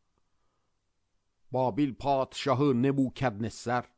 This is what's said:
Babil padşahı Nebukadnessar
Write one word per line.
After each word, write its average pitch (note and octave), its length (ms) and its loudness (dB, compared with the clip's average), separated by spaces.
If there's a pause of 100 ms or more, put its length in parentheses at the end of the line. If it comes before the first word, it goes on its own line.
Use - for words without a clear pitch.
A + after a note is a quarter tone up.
(1500)
Babil B2+ 440 0
padşahı C3+ 880 0
Nebukadnessar A#2+ 1000 -2 (120)